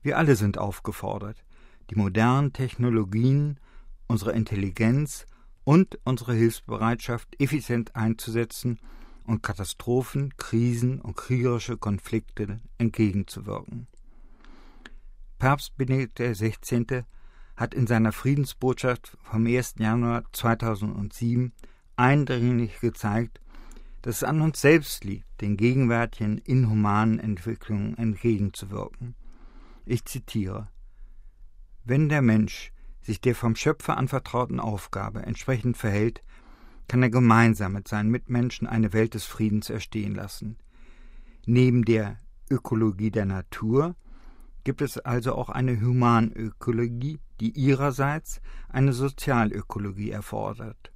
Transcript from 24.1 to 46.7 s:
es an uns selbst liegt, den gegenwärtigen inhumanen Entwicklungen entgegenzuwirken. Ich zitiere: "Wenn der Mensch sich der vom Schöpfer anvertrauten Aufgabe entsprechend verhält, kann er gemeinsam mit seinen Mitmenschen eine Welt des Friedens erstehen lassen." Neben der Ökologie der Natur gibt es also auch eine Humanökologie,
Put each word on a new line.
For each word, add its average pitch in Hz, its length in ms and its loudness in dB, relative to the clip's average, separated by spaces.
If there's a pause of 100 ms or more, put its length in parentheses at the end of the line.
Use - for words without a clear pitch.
es - 60 -4
an 156 180 2
uns 156 200 0
selbst 151 420 6
liegt, 92 220 -8 (160)
den 104 160 0
gegenwärtigen 117 800 2
inhumanen 110 840 4
Entwicklungen 107 800 -4
entgegenzuwirken. 104 1160 -4 (680)
Ich - 200 -2
zitiere: 107 640 -6 (1120)
"Wenn 139 240 2
der 147 140 2
Mensch 107 500 2 (300)
sich - 180 -6
der 123 160 2
vom 113 200 0
Schöpfer - 420 0
anvertrauten 123 600 -2
Aufgabe 104 640 -6
entsprechend 120 520 -2
verhält, 110 480 0 (640)
kann 127 160 4
er 123 60 4
gemeinsam 113 640 6
mit 101 140 -6
seinen 104 220 0
Mitmenschen 120 580 -2
eine 110 260 2
Welt 110 220 2
des 104 100 -6
Friedens 107 440 -2
erstehen 104 460 -6
lassen." 107 420 -10 (880)
Neben 120 380 6
der 107 340 2 (320)
Ökologie 110 640 0
der 104 140 0
Natur 113 680 0 (680)
gibt - 180 -4
es - 160 -4
also 123 380 -2
auch 127 140 -4
eine 127 320 0
Humanökologie, 120 1400 2 (200)